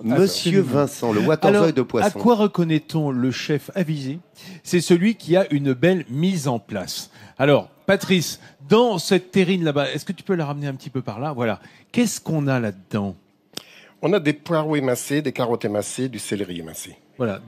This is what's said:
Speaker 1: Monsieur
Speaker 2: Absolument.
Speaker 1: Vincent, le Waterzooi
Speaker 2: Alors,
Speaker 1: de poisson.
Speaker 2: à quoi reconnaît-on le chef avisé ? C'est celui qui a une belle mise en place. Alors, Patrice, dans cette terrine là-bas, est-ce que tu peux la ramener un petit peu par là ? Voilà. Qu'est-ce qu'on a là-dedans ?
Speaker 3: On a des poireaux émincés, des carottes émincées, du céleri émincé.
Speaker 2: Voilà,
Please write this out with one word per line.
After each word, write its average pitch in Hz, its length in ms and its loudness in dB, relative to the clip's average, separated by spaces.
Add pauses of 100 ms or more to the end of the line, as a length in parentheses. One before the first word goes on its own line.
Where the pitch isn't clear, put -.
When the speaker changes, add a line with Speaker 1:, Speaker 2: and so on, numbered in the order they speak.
(140)
Speaker 1:
Monsieur 170 460 2
Speaker 2:
Absolument. 123 120 0
Speaker 1:
Vincent, 131 400 0
le 104 100 2
Waterzooi 190 400 4
Speaker 2:
Alors, 165 100 4
Speaker 1:
de 131 100 0
poisson. 120 240 0
Speaker 2:
à 208 60 2
quoi 233 240 4
reconnaît-on 160 760 0
le 127 220 0
chef - 420 -4
avisé ? 151 460 -4 (420)
C'est 175 180 0
celui 185 360 4
qui 156 200 -2
a 185 160 2
une 139 200 0
belle 165 360 2
mise 156 380 -2
en 120 140 -2
place. - 500 -10 (300)
Alors, 131 260 4 (200)
Patrice, 190 520 0 (300)
dans 220 300 4
cette 180 340 0
terrine 185 320 2
là-bas, 143 260 0
est-ce 147 140 -8
que 202 80 -8
tu - 100 -12
peux 190 140 -2
la 156 100 -2
ramener 143 220 -6
un 135 60 -6
petit 135 160 -14
peu 127 120 -6
par 107 160 -10
là ? 147 140 -6
Voilà. 117 260 -2 (320)
Qu'est-ce 240 300 -2
qu'on 156 260 -2
a 135 140 2
là-dedans ? 98 560 -4 (840)
Speaker 3:
On 160 120 0
a 208 80 2
des 147 120 0
poireaux 156 440 -2
émincés, 135 460 -2
des 139 100 -4
carottes 120 320 -2
émincées, 104 440 -4
du 117 120 -10
céleri 92 400 -6
émincé. 82 360 -16 (200)
Speaker 2:
Voilà, 107 320 -4